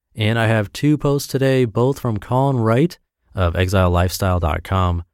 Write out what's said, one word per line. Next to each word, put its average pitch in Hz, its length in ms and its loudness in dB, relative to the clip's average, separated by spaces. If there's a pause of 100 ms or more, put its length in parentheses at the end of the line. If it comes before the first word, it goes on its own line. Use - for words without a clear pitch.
(140)
And 110 240 -2
I 113 100 2
have 110 260 0
two 147 240 0
posts 143 320 -2
today, 131 340 2
both 123 380 0
from 113 160 -2
Colin 131 400 -2
Wright 117 420 0 (340)
of 85 220 0
exile 92 360 2
lifestyle 90 500 0
dot 85 240 -2
com. 90 480 -2